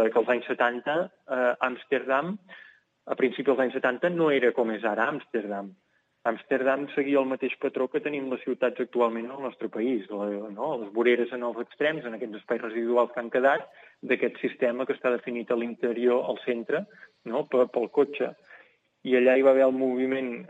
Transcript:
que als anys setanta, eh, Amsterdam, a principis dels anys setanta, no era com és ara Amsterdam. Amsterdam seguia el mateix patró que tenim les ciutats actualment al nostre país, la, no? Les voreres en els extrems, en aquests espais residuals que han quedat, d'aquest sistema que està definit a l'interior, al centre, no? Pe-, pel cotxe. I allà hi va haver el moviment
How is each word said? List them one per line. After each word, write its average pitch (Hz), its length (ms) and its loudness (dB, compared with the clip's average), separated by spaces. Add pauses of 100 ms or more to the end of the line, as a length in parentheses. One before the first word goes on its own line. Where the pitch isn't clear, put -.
(120)
que 117 80 4
als 117 140 2
anys 120 160 -2
setanta, 123 480 0 (320)
eh, 127 240 2 (160)
Amsterdam, 135 640 -2 (720)
a - 140 -4
principis 131 340 2
dels 127 140 2
anys 123 100 -4
setanta, 131 340 0
no 165 220 2
era 123 220 4
com 113 180 0
és 104 140 -4
ara 107 240 2
Amsterdam. 101 600 -6 (560)
Amsterdam 135 640 0
seguia 139 260 2
el 131 80 2
mateix 131 320 -4
patró 131 320 -2
que 151 120 -2
tenim 143 280 -6
les 123 120 -6
ciutats 123 360 -2
actualment 117 520 0
al 139 120 -10
nostre 113 280 -8
país, 113 380 -2
la, 104 180 -4 (280)
no? 127 140 -4 (120)
Les 101 140 -10
voreres 120 400 4
en 123 120 -6
els 113 160 -6
extrems, 147 440 -4
en 113 100 -10
aquests 107 220 -10
espais 113 240 -6
residuals 117 500 0
que 123 100 -6
han 117 80 -10
quedat, 139 360 2 (340)
d'aquest 123 400 -2
sistema 127 460 -2
que 131 100 -2
està 127 160 0
definit 120 380 -6
a 117 80 2
l'interior, 120 720 0
al 107 160 -6
centre, 127 380 -2 (440)
no? 135 220 -2
Pe-, 127 200 6
pel 117 220 -2
cotxe. 131 400 2 (680)
I 127 160 4
allà 127 160 6
hi 135 80 4
va 135 80 8
haver 131 160 6
el 131 80 2
moviment 131 580 0 (160)